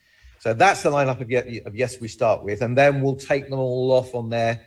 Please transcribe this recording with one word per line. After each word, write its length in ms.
So 100
that's 300
the 80
lineup 300
of 100
Ye-, 340
of 120
Yes 240
We 80
start 340
with, 200
and 140
then 240
we'll 140
take 340
them 120
all 320
off 200
on 160
their 380